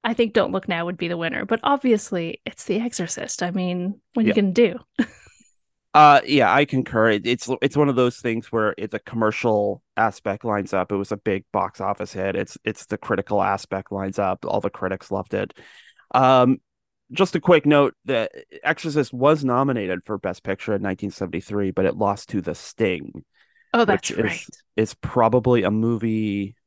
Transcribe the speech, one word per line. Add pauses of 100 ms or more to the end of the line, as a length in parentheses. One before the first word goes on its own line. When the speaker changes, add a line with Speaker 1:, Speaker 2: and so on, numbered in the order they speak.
Speaker 1:
I
think
Don't
Look
Now
would
be
the
winner.
But
obviously,
it's
The
Exorcist.
I
mean, (140)
what
are
Speaker 2:
Yeah.
Speaker 1:
you
gonna
do? (200)
<laughs> (880)
Speaker 2:
Uh,
yeah,
I
concur.
It,
it's, (100)
it's
one
of
those
things
where
it,
the
commercial (120)
aspect
lines
up.
It
was
a
big
box
office
hit.
It's,
it's
the
critical
aspect
lines
up.
All
the
critics
loved
it. (640)
Um, (480)
just
a
quick
note, (120)
The (320)
Exorcist
was
nominated
for
Best
Picture
in
nineteen
seventy-three,
but
it
lost
to
The
Sting, (520)
Speaker 1:
Oh,
that's
Speaker 2:
which
is,
Speaker 1:
right. (300)
Speaker 2:
is
probably
a
movie (100)